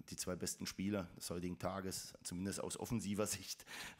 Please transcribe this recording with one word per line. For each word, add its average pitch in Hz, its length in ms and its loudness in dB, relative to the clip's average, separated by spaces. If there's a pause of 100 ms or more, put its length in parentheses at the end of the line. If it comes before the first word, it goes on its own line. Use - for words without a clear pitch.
(100)
die 87 60 -6
zwei 90 180 2
besten - 320 -2
Spieler 98 380 4 (100)
des - 160 -4
heutigen 87 300 0
Tages, 95 540 0 (100)
zumindest 92 360 0
aus - 160 -2
offensiver 104 500 2
<laughs> - 20 2
Sicht, - 360 -2 (360)